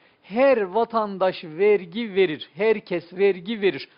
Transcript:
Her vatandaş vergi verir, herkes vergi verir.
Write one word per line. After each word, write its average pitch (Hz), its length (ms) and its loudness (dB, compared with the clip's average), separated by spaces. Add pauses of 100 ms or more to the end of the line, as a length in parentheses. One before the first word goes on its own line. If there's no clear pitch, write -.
(220)
Her 247 400 2
vatandaş 196 840 -2
vergi 190 720 0
verir, 175 380 0
herkes 190 600 -2
vergi 196 480 0
verir. 165 360 -2